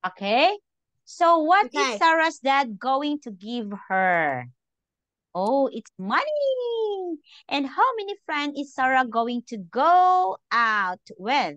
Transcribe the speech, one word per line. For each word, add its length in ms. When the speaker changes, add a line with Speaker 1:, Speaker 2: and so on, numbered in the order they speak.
Speaker 1:
Okay? 500
So 340
what 280
is 80
Speaker 2:
Okay. 240
Speaker 1:
Sarah's 400
dad 400
going 420
to 100
give 420
her? 580
Oh, 380
it's 260
money. 1200
And 180
how 300
many 180
friends 320
is 160
Sarah 320
going 420
to 80
go 800
out 480
with? 380